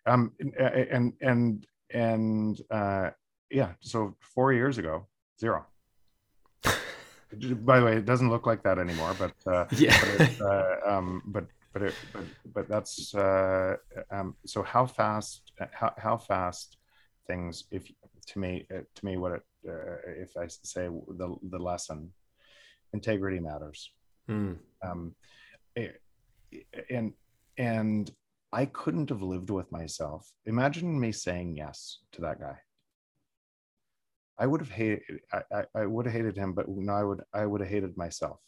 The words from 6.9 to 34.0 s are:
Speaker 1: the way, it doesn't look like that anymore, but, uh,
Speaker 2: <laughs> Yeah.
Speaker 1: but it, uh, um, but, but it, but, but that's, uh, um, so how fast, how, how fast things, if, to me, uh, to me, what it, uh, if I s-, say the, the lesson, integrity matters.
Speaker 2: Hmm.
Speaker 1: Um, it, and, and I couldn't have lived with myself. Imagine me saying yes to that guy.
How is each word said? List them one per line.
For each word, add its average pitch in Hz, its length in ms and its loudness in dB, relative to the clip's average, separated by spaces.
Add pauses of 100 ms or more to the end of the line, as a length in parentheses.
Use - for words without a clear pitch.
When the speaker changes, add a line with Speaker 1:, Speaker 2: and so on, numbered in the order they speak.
Speaker 1:
the 120 40 8
way, 113 120 6
it 101 100 0
doesn't 123 240 4
look 117 160 0
like 113 160 2
that 92 160 4
anymore, 87 400 0
but, 90 160 -2 (120)
uh, 90 220 2
Speaker 2:
<laughs> - 40 -2
Yeah. 139 280 8
Speaker 1:
but 101 200 2
it, 127 200 6
uh, 98 360 4 (100)
um, 92 400 0
but, 101 200 -4 (260)
but 101 100 -2
it, 98 120 0 (180)
but, 101 100 -10 (320)
but 101 140 -4
that's, - 460 -4
uh, 95 640 4 (340)
um, 98 240 -4 (120)
so 104 160 -4
how 123 240 4
fast, 107 680 -2 (200)
how, 113 260 -2
how 110 180 0
fast 90 640 -2 (480)
things, 87 440 -6
if, 92 200 -8 (380)
to - 100 -10
me, 90 360 -4
uh, 90 60 -8 (140)
to - 100 -14
me, 92 120 -4
what 90 160 -2
it, 85 100 -8 (260)
uh, 82 380 -10
if 87 300 -14
I 87 80 -6
s-, - 180 -14
say 90 240 -6
the, 87 500 -8 (140)
the 90 80 -8
lesson, 87 520 -6 (840)
integrity 98 460 -2
matters. 76 520 -12 (340)
Speaker 2:
Hmm. 104 260 -2 (300)
Speaker 1:
Um, 87 320 -8 (600)
it, 113 260 -8 (880)
and, 117 240 -2 (460)
and 110 520 0 (420)
I 123 120 2
couldn't 151 460 -4
have 104 120 -4
lived 92 280 -4
with 95 200 -2
myself. 80 560 -8 (200)
Imagine 147 520 0
me 113 140 0
saying 87 440 -4
yes - 420 -12 (140)
to 85 100 -10
that 73 180 -6
guy. 71 160 -10 (1800)